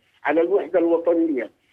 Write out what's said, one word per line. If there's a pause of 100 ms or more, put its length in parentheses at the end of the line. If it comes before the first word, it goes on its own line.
(240)
على
الوحدة
الوطنية، (220)